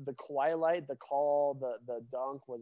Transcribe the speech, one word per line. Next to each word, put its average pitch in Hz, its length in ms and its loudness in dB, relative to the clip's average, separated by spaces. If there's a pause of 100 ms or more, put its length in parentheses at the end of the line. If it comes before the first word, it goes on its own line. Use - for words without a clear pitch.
the 135 80 -4
Kawhi 147 460 0
Light, 165 280 2
the 139 80 -4
call, 143 600 2
the, 127 220 -4 (100)
the 120 140 -4 (100)
dunk 135 360 -6
was 120 140 -8